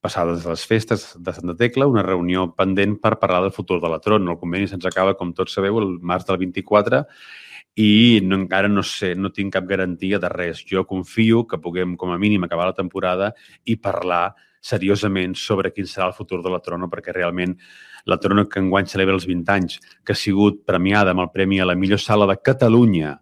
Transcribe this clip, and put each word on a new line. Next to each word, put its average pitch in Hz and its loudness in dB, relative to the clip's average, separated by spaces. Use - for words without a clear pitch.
passades 85 -2
les 82 -6
festes 110 0
de 87 -8
Santa 87 -8
Tecla, 123 2
una 113 4
reunió 90 0
pendent 98 0
per 107 2
parlar 92 2
del 95 -2
futur 90 -4
de 82 -4
la 82 -4
Tron. 104 2
El 85 -4
conveni 90 -2
se'ns 90 -8
acaba, 95 2
com 87 -8
tots - -6
sabeu, 101 0
el 98 -2
març 90 -4
del 92 0
vint-i-quatre, 104 0
i 110 6
no, 95 0
encara 95 0
no 101 2
sé, 92 -4
no 95 -4
tinc 98 -6
cap 92 -2
garantia 95 -2
de 87 -4
res. 85 -6
Jo 95 -2
confio 113 2
que 87 -6
puguem, 90 -4
com 92 -6
a 87 -4
mínim, 104 2
acabar 85 -2
la 92 -6
temporada 92 -2
i 113 -2
parlar 90 -2
seriosament 95 -2
sobre 95 -2
quin 95 -8
serà 92 -4
el 90 -8
futur 90 -8
de 90 -2
la 90 -4
Trono, 87 -8
perquè 87 -10
realment 90 -2
la 92 2
Trono, 101 2
que 98 -4
enguany 95 0
celebra 95 2
els 87 -4
vint 87 -4
anys, 92 -2
que - -6
ha 98 -2
sigut 104 2
premiada 92 2
amb 90 0
el 85 -6
premi 95 0
a 92 2
la 90 0
millor 95 0
sala 104 4
de 98 2
Catalunya 113 4